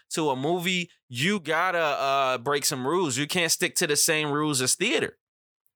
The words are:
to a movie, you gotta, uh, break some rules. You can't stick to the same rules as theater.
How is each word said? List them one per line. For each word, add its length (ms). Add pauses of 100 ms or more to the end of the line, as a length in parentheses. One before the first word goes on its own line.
(100)
to 200
a 60
movie, 540 (180)
you 300
gotta, 400
uh, 600
break 260
some 220
rules. 300
You 120
can't 240
stick 240
to 100
the 100
same 360
rules 280
as 140
theater. 420 (580)